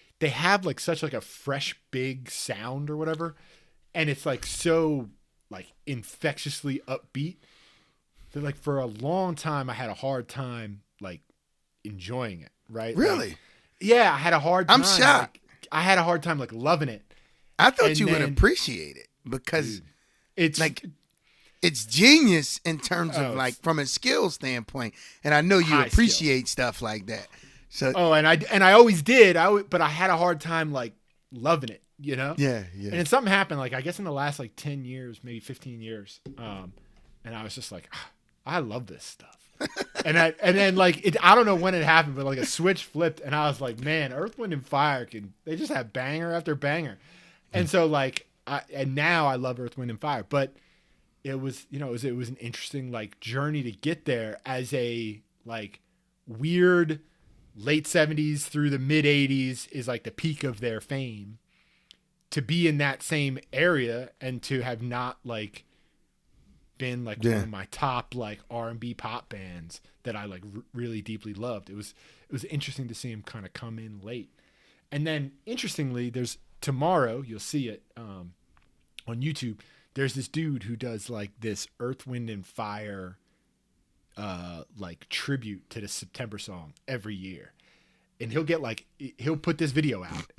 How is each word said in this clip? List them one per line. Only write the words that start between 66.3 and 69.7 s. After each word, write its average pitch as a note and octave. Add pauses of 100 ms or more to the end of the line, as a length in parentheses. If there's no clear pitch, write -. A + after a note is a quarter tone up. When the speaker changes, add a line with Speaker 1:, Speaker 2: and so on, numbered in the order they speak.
Speaker 1:
been, B2
like, G#2+
Speaker 2:
Yeah. A#2
Speaker 1:
one G#2
of A2
my F#2+
top, B2+
like, G#2+ (120)
R A#2
and A#2
B A#2+
pop A#2
bands F2+ (220)